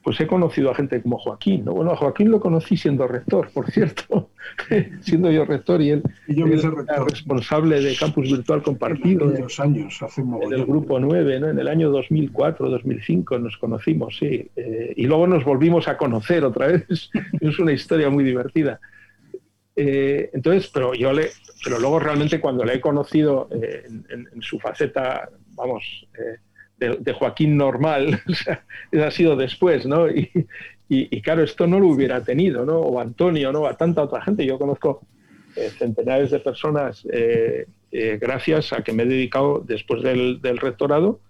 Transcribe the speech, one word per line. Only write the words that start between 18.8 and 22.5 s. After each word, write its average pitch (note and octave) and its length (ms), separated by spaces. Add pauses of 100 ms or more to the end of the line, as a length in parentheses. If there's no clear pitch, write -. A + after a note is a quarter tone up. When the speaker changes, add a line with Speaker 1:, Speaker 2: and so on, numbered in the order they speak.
Speaker 1:
Eh, C#3 560
entonces, D3+ 400
pero B2+ 220
yo B2+ 180
le, D#3 160 (340)
pero B2 160
luego C#3 200
realmente D3+ 420
cuando B2+ 240